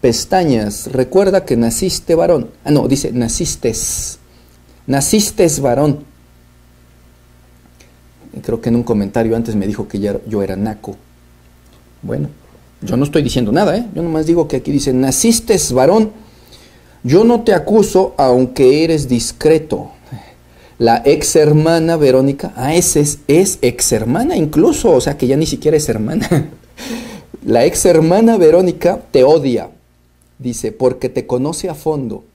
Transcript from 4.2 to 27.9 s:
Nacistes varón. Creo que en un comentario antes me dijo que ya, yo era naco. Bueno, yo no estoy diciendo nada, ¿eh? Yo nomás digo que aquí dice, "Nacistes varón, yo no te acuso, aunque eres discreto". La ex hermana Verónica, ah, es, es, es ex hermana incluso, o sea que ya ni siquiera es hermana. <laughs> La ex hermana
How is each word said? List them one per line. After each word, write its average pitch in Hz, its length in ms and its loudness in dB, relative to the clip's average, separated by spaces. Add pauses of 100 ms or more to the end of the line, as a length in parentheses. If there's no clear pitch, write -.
Nacistes 151 720 0
varón. 139 440 0 (2500)
Creo 113 180 -6
que - 80 -4
en 117 80 0
un 120 60 0
comentario 113 540 -2
antes 117 200 -4
me 98 100 -2
dijo 104 220 -6
que 101 100 -8
ya, 101 280 -4
yo 104 160 -4
era 95 140 -6
naco. 107 400 -8 (1040)
Bueno, 143 260 -6 (540)
yo - 140 -4
no 131 80 0
estoy 147 180 -2
diciendo 123 300 -2
nada, 175 240 0
¿eh? 240 180 -6
Yo 156 80 -6
nomás 156 240 -4
digo 165 220 0
que 147 80 -4
aquí 131 160 -6
dice, 143 200 -2
"Nacistes 135 800 0
varón, 180 380 2 (920)
yo 160 200 4
no 233 180 4
te 208 120 2
acuso, 190 640 2
aunque 131 680 4
eres 156 240 -2
discreto". 151 840 -2 (840)
La 117 260 2
ex 151 320 2
hermana 160 600 2
Verónica, 139 600 2
ah, 135 180 -2
es, 175 220 0
es, 147 320 0
es 180 340 2
ex 120 300 -2
hermana 143 420 -2
incluso, 196 560 2
o 139 100 6
sea 139 160 -4
que 127 120 -2
ya 135 80 2
ni 156 100 0
siquiera 151 300 -2
es 147 120 -2
hermana. 117 400 -4
<laughs> - 1160 -8
La 117 200 4
ex - 180 -2
hermana 180 520 4